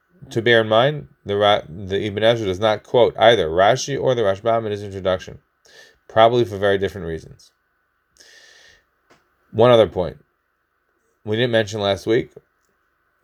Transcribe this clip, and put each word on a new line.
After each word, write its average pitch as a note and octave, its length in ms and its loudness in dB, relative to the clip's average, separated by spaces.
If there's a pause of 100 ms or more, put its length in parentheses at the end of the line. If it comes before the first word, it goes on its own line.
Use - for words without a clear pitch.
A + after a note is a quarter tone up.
(300)
to A#2 100 -6
bear A#2 200 2
in A2 80 -2
mind, C3+ 400 0 (160)
the G2+ 120 -6
Ra-, G#2 320 2
the G2 380 -8
Ibn G#2 160 -6
Ezra A2+ 240 0
does F#2 140 -4
not G#2+ 220 -2
quote A2+ 360 2
either G#2+ 300 4
Rashi A2+ 520 0
or C3 140 -2
the A#2+ 80 -2
Rashbam A2 420 -2
in G#2+ 60 -8
his G#2 120 -8
introduction, F#2+ 560 -6 (720)
probably A#2 360 2
for G2+ 140 -8
very G2 200 0
different F#2+ 280 -6
reasons. - 460 -14 (2000)
One A#2 200 4
other A2 180 8
point E2 300 -6 (1080)
we G#2+ 120 -4
didn't A#2+ 160 0
mention A2 280 -2
last G2 260 -2
week, A2+ 260 -2 (920)